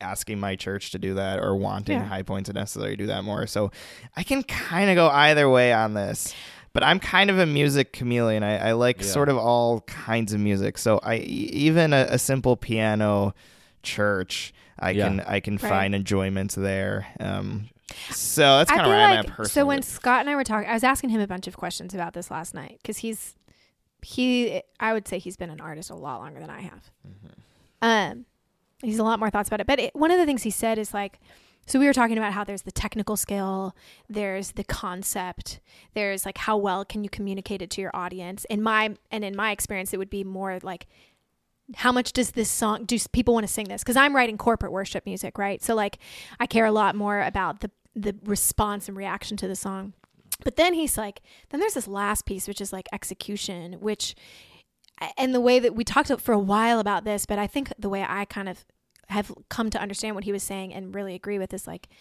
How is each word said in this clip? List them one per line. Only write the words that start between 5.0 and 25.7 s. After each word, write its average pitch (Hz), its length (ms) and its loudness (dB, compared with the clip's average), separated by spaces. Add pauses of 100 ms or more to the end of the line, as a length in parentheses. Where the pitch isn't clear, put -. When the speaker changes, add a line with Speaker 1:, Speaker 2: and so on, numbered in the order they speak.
Speaker 1:
either 147 400 8
way 123 240 8
on 110 220 2
this. 101 400 -4 (400)
But - 80 2
I'm 165 160 6
kind 196 320 4
of 190 80 4
a 180 80 6
music 143 460 2
chameleon. 117 500 2
I, 104 280 0
I - 20 4
like 120 280 4
Speaker 3:
Yeah. 98 60 -4
Speaker 1:
sort 143 220 2
of 135 100 4
all 117 440 4
kinds 113 500 -2
of 104 80 0
music. 104 360 0
So 110 280 4
I, 113 140 0
e-, - 340 -4
even 156 400 4
a, 131 180 6
a 127 80 2
simple 127 380 2
piano 107 760 2 (520)
church, 101 680 -2 (280)
I 92 100 0
Speaker 3:
Yeah. 98 180 2
Speaker 1:
can, 95 120 0
I 101 180 -2
can 104 160 -2
Speaker 2:
Right. 101 160 -2
Speaker 1:
find 98 240 2
enjoyment 95 600 0
there. 98 500 -2 (140)
Um, 98 480 -6 (420)
so 139 480 6
that's 151 140 6
Speaker 2:
I - 20 6
Speaker 1:
kinda - 120 4
Speaker 2:
feel - 60 8
Speaker 1:
where - 140 8
I'm 392 120 8
Speaker 2:
like, - 100 -2
Speaker 1:
at - 80 -12
personally 214 140 -4
Speaker 2:
so 285 160 2
when 277 120 2
Speaker 1:
with 262 60 -4
Speaker 2:
Scott 247 360 0
and 277 100 -2
I 294 40 0
were 277 80 0
talking, 214 260 -2
I 220 40 -2
was 226 100 0
asking 262 280 2
him 220 100 2
a 202 80 0
bunch 185 180 -6
of 180 100 -12
questions 180 380 -8
about 175 180 -6
this 175 160 -10
last - 260 -10
night - 280 -14
'cause - 160 -8
he's, - 380 -8 (640)
he, 247 580 0 (200)
I 220 140 0
would 214 120 -4
say 180 140 -6
he's 180 160 -12
been 175 140 -10
an 156 100 -14
artist 160 300 -14